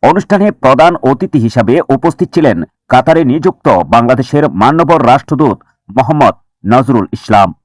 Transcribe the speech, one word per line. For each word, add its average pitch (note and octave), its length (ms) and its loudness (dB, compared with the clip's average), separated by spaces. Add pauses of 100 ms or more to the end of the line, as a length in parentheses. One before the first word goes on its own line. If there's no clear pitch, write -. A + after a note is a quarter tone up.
অনুষ্ঠানে G3 480 0
প্রধান D3+ 460 2
অতিথি C3 420 -2
হিসাবে A#2 500 0
উপস্থিত D#3 460 -2
ছিলেন A2+ 280 0 (260)
কাতারে D#3+ 360 2
নিযুক্ত D3+ 440 -2
বাংলাদেশের A#2+ 840 0
মান্যবর D3 560 0
রাষ্ট্রদূত C3 520 0 (380)
মোহাম্মদ C3+ 380 0 (320)
নজরুল A#2+ 460 0
ইসলাম। G2 420 -2 (100)